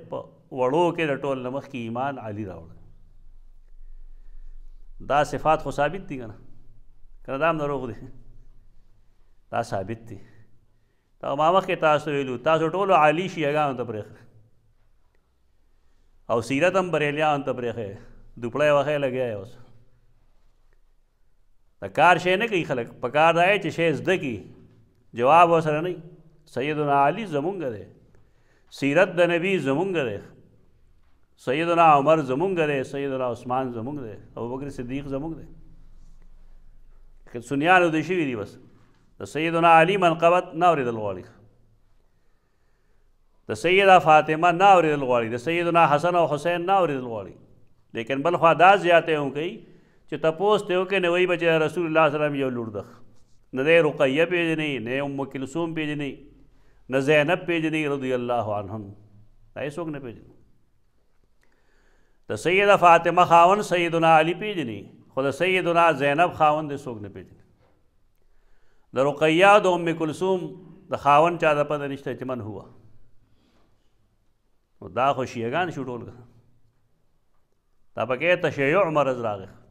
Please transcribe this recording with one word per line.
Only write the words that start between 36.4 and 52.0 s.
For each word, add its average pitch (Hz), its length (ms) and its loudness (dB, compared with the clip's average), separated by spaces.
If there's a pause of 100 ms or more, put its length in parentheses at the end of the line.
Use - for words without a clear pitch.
که 120 80 -10
سنیانو 165 500 2
دې 156 120 -2
شوي 170 220 -2
دي 127 120 -4
بس. 98 220 -10 (680)
سیدنا 165 460 2 (100)
علي 175 160 4
منقبت 170 480 2 (100)
نه 170 120 2
اورېدل 131 380 2
غواړي. 95 200 -8 (2250)
د 110 60 -6
سیده 185 440 6
فاطمه 156 540 4
نه 185 220 4
اورېدل 151 300 2
غواړي. 120 280 0
د 123 40 -4
سیدنا 170 580 2
حسن 175 200 0
او 170 200 4
حسین 170 320 -4
نه 190 60 0
اورېدل 147 400 0
غواړي. 95 220 -10 (600)
لیکن 127 280 -6
بل 170 140 0
خوا 160 160 4
دا 175 240 8
زیاتی 165 380 2
هم 147 160 -2
کوي 156 220 -8 (560)
چې 156 140 -8
تپوس 185 460 2
ته 175 60 0 (100)
وکړي، 190 180 -2
نو 175 80 0
وایي 180 160 2
به 180 100 0
چې 170 100 0 (160)
رسول 156 240 -2
الله 160 220 4